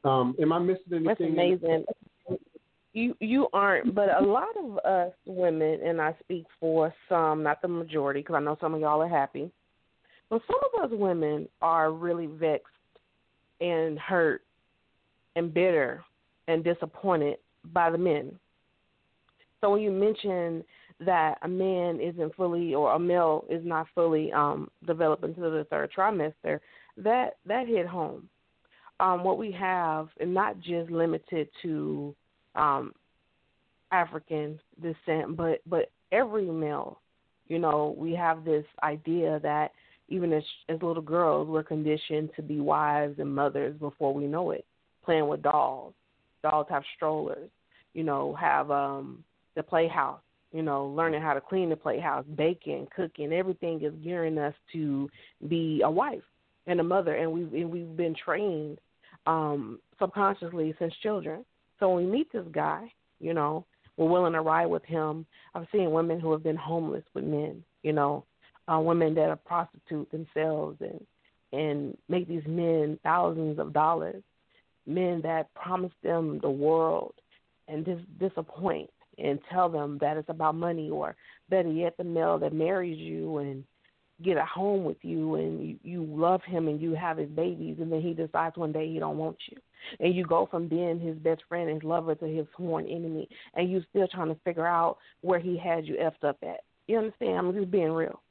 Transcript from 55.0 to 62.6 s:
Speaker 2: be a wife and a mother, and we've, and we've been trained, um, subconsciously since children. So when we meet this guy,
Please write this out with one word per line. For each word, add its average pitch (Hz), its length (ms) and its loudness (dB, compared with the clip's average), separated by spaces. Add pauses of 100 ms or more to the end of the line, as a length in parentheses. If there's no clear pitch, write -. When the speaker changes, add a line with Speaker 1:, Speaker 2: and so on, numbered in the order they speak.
Speaker 2:
be 160 340 0
a 147 80 4
wife 175 320 0 (440)
and 175 140 2
a 165 40 2
mother, 175 320 2
and 160 160 0
we've, 165 200 -4
and 165 180 -2
we've 170 260 -8
been 170 180 0
trained, 170 640 -4 (480)
um, 147 520 0 (200)
subconsciously 180 800 0
since 165 140 -2 (100)
children. 190 420 -4 (340)
So 190 120 4
when 180 160 2
we 190 60 0
meet 294 200 0
this 180 200 -6
guy, 156 400 -4 (280)